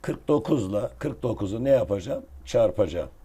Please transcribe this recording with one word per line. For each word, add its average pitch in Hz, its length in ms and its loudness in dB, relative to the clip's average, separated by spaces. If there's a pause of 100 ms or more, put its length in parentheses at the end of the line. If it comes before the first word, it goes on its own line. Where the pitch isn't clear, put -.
Kırk - 260 -6
dokuzla 120 720 0
kırk - 240 -6
dokuzu 107 400 -2
ne 139 60 2
yapacağım? 110 560 2 (200)
Çarpacağım. 95 640 2 (160)